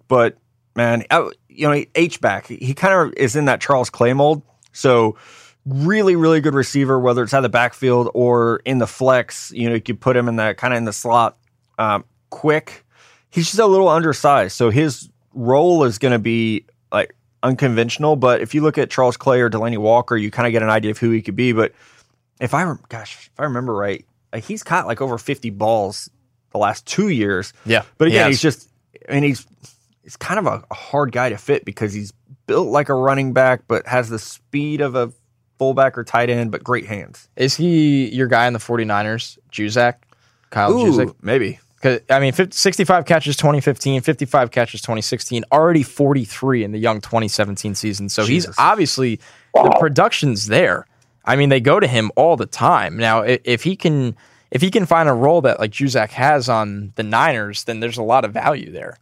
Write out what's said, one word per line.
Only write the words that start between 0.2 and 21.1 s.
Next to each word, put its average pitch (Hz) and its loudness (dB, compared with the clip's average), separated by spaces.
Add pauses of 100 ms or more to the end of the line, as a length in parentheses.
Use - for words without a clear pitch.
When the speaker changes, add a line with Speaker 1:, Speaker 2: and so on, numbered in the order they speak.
Speaker 1:
man, 117 0
I, 143 0 (180)
you - -6
know, 147 2
he, 147 -4
H-back. 123 -2
He, - -14
he 131 -6
kinda 180 0
is 123 0
in 147 0
that 123 0
Charles 127 0
Clay 120 2
mold. 147 2 (320)
So, 117 2 (500)
really, 175 2
really 160 4
good 147 0
receiver, 131 0
whether 123 2
it's 113 -8
out 135 4
of 135 0
the 120 0
backfield 123 0
or 120 2
in 131 0
the 113 0
flex. - 0
You 117 -2
know, 117 0
you 110 -2
could 107 -8
put 123 2
him 120 0
in 117 -4
that, 107 -2
kinda 123 -2
in 117 -4
the 110 -6
slot. 117 0 (400)
Um, 107 -2 (280)
quick. - -4 (460)
He's 170 -2
just 196 -6
a 226 6
little 190 6
undersized. 147 2
So 117 2
his 139 -2 (260)
role 143 4
is 113 0
gonna 123 0
be, 113 -2 (260)
like, - -2 (280)
unconventional. 127 0
But 123 2
if 113 -10
you 151 0
look 151 0
at 135 0
Charles 123 2
Clay 127 0
or 120 2
Delanie 113 -4
Walker, 113 2
you 104 -4
kinda 120 -2
get 113 0
an 110 0
idea 107 0
of 107 -6
who 117 0